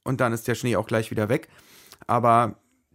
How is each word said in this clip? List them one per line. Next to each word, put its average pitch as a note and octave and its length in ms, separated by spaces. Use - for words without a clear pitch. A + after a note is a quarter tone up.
und C3 160
dann B2 140
ist A#2 160
der A#2 60
Schnee A#2+ 200
auch G#2 100
gleich A2 260
wieder G#2+ 180
weg. C3+ 180
Aber A#2 520